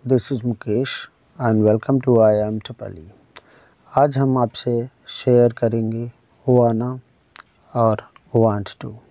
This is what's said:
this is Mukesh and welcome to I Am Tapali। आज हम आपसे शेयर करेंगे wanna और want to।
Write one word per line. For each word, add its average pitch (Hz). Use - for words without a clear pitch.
this 123
is 113
Mukesh 120
and 113
welcome 110
to 120
I 107
Am 107
Tapali। 98
आज 143
हम 135
आपसे 120
शेयर 120
करेंगे 113
wanna 120
और 113
want 107
to। 117